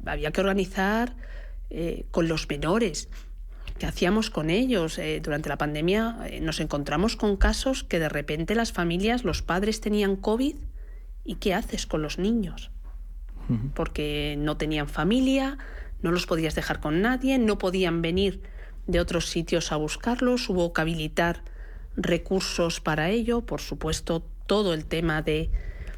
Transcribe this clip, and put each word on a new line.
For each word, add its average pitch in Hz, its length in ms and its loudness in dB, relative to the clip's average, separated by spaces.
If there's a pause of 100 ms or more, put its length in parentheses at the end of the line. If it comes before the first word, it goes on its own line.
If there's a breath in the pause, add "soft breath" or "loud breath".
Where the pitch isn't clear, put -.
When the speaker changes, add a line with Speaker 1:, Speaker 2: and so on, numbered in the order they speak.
Speaker 1:
había 151 240 -2
que 190 100 2
organizar, 196 760 0 (540 loud breath)
eh, - 400 -4
con 165 180 4
los 160 200 0
menores. 156 640 0 (680 loud breath)
¿Qué - 80 -4
hacíamos 208 440 2
con 151 180 0
ellos? 196 500 2
Eh, 156 240 -2
durante 151 280 -2
la 143 80 -2
pandemia, 180 580 2 (100)
eh, - 140 -8
nos 156 200 -2
encontramos 151 560 2
con 202 200 2
casos 220 480 2
que 180 140 0
de 156 100 2
repente 151 460 -2
las 226 180 2
familias, 190 520 2
los 160 180 0
padres 208 400 0
tenían 208 340 2
covid, 233 400 0 (680 soft breath)
¿y 196 100 -6
qué - 180 0
haces 208 340 -2
con 156 140 -2
los 147 180 -4
niños? 190 520 0 (800)
Speaker 2:
Ujú. 123 240 0
Speaker 1:
Porque 147 640 -2
no 147 180 0
tenían 151 320 0
familia, 262 680 2 (420 loud breath)
no 165 100 2
los 175 140 2
podías 160 300 0
dejar - 260 -2
con 160 220 2
nadie, 262 360 2
no 214 200 4
podían 180 420 2
venir 185 400 2 (460 loud breath)
de 175 140 4
otros 170 280 0
sitios 165 420 0
a 156 60 2
buscarlos, 247 720 0
hubo 175 240 2
que 165 80 2
habilitar 165 640 0 (540 loud breath)
recursos 170 840 0
para 156 300 2
ello, 233 320 2
por - 180 -6
supuesto, 160 640 -2 (240)
todo 202 260 4
el 156 120 -2
tema 160 360 0
de, 156 280 2 (480 loud breath)